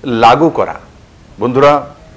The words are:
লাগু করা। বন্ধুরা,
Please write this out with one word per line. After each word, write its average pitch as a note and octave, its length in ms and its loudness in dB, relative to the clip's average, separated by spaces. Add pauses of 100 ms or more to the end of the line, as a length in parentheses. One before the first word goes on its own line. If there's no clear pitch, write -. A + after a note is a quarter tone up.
লাগু B2 460 2
করা। F2 300 -6 (600)
বন্ধুরা, C3+ 540 0 (220)